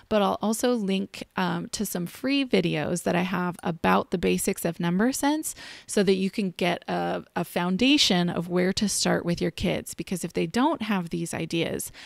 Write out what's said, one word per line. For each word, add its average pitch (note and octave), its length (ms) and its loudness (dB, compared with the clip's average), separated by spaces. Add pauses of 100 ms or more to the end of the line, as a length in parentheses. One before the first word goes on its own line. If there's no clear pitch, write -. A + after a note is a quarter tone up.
but G#3+ 140 2
I'll F#3+ 200 0
also A3 300 2
link, G3 500 -2 (140)
um, F3 320 -2
to - 180 -4
some F3 200 -4
free C#4 380 0
videos F3 600 0
that F3 100 2
I F3 80 2
have F3+ 400 0
about F#3 480 2
the F#3 80 0
basics F#3 460 0
of E3+ 160 -2
number F#3 320 2
sense D4+ 420 0 (320)
so - 160 2
that G3 120 4
you F#3+ 160 0
can G3 200 -2
get F3 380 -2
a, F3 340 -2 (140)
a F3+ 80 -2
foundation F#3 840 4
of F3 200 -2
where F3+ 240 2
to G#3 160 0
start - 340 2
with E3+ 160 -2
your F3+ 120 0
kids, - 420 -2
because - 320 -6
if F3 80 -8
they F3+ 140 0
don't C4+ 340 0
have G3 300 -2
these E3+ 240 -4
ideas, - 580 -4 (140)